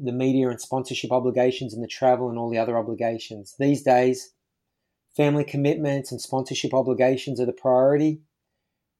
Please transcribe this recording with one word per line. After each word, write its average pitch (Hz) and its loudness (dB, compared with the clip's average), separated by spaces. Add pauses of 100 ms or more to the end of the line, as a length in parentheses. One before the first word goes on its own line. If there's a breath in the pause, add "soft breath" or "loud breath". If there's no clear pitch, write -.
the 120 -2
media 131 2
and 117 -8
sponsorship - -6
obligations 127 0
and 117 -10
the 110 -8 (100)
travel 127 2
and 117 -6
all 117 -4
the 113 0
other 117 -2
obligations. 113 -6
These 139 0
days, 127 2 (840)
family 147 2
commitments 143 -2
and 120 -10
sponsorship 131 -4
obligations 127 0
are 123 0
the 123 -6
priority. 143 4 (800)